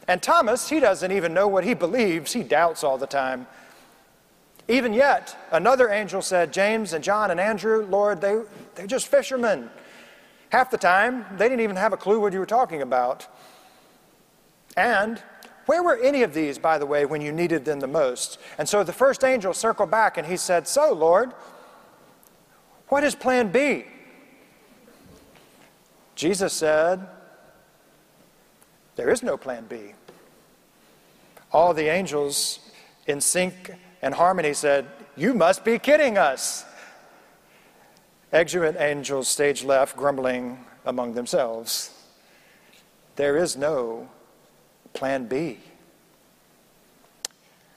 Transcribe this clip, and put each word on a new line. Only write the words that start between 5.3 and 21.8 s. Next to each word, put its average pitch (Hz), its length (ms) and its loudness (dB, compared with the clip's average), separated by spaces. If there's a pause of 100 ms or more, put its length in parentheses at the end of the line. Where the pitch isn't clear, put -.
another 233 380 4
angel 196 320 -2
said, 175 320 0
"James 202 400 0
and 151 100 -6
John 202 280 0
and 170 80 -2
Andrew, 214 440 0
Lord, 202 380 0
they, 208 220 0 (320)
they're 185 100 -14
just 220 220 -4
fishermen. 240 640 0 (800)
Half 254 200 2
the 220 80 -2
time, 208 540 2
they 196 180 2
didn't 254 120 0
even 202 160 -2
have 202 160 2
a 180 40 -4
clue 214 220 2
what 208 120 0
you 190 80 -4
were 180 60 -2
talking 180 380 0
about." 127 420 -2 (1500)
And 220 440 0 (440)
where 330 180 2
were 320 140 4
any 262 260 2
of 156 100 -2
these, 147 240 -2
by 160 200 2
the 143 80 -2
way, 143 200 0
when 147 160 -4
you 147 120 -6
needed 160 320 -2
them 143 160 -4
the 131 60 -6
most? 135 520 -2 (180)
And 147 120 -4
so 208 120 2
the 170 120 -2
first 254 320 0
angel 240 280 0
circled 208 380 -2
back 214 260 2
and 156 80 -6
he 175 120 -4
said, 175 320 0
"So, 294 240 2
Lord, 180 400 4 (1500)